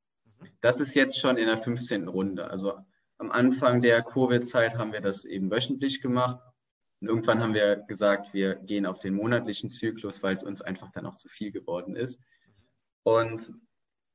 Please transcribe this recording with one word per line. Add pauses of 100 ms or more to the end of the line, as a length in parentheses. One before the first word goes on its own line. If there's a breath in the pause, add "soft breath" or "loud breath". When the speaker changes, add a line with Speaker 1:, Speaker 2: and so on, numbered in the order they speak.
(240)
Speaker 1:
Mhm. (120)
Speaker 2:
Das
ist
jetzt
schon
in
der
fünfzehnten
Runde.
Also (380)
am
Anfang
der
covid-Zeit
haben
wir
das
eben
wöchentlich
gemacht. (640)
Und
irgendwann
haben
wir
gesagt,
wir
gehen
auf
den
monatlichen
Zyklus,
weil
es
uns
einfach
dann
auch
zu
viel
geworden
ist. (800)
Und (600)